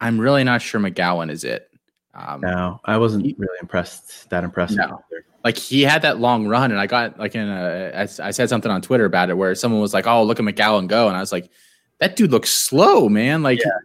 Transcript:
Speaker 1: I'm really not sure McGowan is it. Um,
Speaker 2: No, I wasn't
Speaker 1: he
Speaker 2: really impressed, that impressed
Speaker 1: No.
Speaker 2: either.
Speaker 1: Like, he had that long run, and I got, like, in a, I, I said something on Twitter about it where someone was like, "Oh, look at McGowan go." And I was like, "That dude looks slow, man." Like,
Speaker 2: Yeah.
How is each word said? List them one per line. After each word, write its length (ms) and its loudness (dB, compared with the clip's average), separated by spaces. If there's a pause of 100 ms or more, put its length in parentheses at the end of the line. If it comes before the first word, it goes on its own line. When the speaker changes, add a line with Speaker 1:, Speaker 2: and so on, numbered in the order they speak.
Speaker 1:
I'm 180 0
really 240 2
not 200 0
sure 180 -4
McGowan 500 -2
is 140 -10
it. 260 -8 (440)
Um, 260 -12
Speaker 2:
No, 440 -4
I 120 0
wasn't 300 0
Speaker 1:
he 120 -4
Speaker 2:
really 220 -6
impressed, 720 -8
that 120 -2
impressed 340 -2
Speaker 1:
No. 80 0
Speaker 2:
either. 400 -12 (200)
Speaker 1:
Like, 120 0
he 260 0
had 200 2
that 160 0
long 300 2
run, 240 2
and 80 0
I 80 -2
got, 320 -2
like, 160 -6
in 120 -4
a, 460 -6
I, 80 -4
I 300 -8
said 160 0
something 240 0
on 100 -2
Twitter 220 2
about 260 2
it 60 0
where 180 0
someone 260 0
was 140 -2
like, 140 0
"Oh, 160 4
look 160 0
at 40 0
McGowan 440 2
go." 180 4
And 100 0
I 40 -4
was 100 -6
like, 200 -6 (500)
"That 160 -2
dude 160 4
looks 180 2
slow, 580 4
man." 360 2
Like, 160 2
Speaker 2:
Yeah. 100 2 (140)